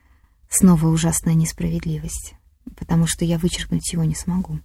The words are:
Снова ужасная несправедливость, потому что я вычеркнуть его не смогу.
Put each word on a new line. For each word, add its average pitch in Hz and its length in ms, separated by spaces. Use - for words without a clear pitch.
Снова 170 380
ужасная 160 480
несправедливость, 160 1000
потому 165 300
что - 180
я 170 120
вычеркнуть - 560
его 165 120
не 156 100
смогу. 175 500